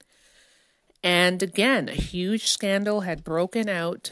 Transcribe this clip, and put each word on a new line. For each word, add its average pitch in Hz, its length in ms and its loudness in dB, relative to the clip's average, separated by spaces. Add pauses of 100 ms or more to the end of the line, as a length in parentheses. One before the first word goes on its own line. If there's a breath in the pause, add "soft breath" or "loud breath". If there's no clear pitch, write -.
(1000 soft breath)
And 180 420 4
again, 196 460 2
a - 40 -8
huge 196 540 -2
scandal 202 540 0
had 165 220 -4
broken 180 440 -2
out 175 440 -4